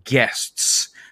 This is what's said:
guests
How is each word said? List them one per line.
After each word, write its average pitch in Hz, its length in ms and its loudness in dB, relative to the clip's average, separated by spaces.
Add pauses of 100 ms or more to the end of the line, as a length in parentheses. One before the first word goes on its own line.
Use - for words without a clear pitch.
guests - 840 0 (220)